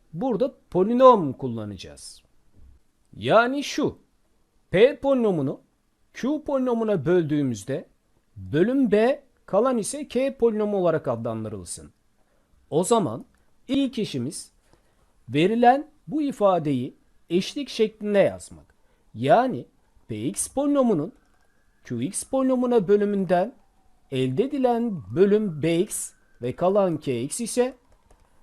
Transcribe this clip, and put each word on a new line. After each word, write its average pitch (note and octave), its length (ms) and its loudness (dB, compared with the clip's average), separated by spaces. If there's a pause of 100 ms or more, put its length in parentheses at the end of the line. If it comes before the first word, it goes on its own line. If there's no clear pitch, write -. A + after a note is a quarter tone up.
(140)
burada A#3 400 -2 (160)
polinom A3 640 6
kullanacağız. G#2 920 -10 (920)
Yani A#3 480 2
şu, - 340 -4 (760)
P A#3+ 280 4
polinomunu G#3 640 0 (520)
Q D4 300 -4
polinomuna A#3 640 -2
böldüğümüzde D3 800 -2 (520)
bölüm F3+ 540 0
B, A3+ 320 2 (220)
kalan B3 320 0
ise C4 300 -6
K C4 300 -2
polinomu G#3+ 400 0
olarak D#3+ 300 0
adlandırılsın. A2 840 -8 (800)
O D#3+ 140 0
zaman F3 420 0 (420)
ilk C4+ 320 -2
işimiz C#3+ 520 -8 (800)
verilen A#3 580 4 (200)
bu C4+ 140 -4
ifadeyi E3+ 760 0 (340)
eşlik B3+ 400 -4
şeklinde G#3 500 0
yazmak. F#2 560 -2 (380)
Yani D3 520 2 (420)
P A#2 80 -8
X B2 320 -6
polinomunun B3+ 640 0 (720)
Q A#2+ 200 -6
X F3+ 200 -8
polinomuna B3 640 0
bölümünden G3+ 680 0 (560)
elde C3 320 0
edilen A#3+ 580 -2 (140)
bölüm G3 460 2
B E3 180 0
X - 340 -6 (280)
ve B2 140 -6
kalan F#3 420 0
K C3 240 -4
X C#3 180 -8
ise B3 360 -2 (680)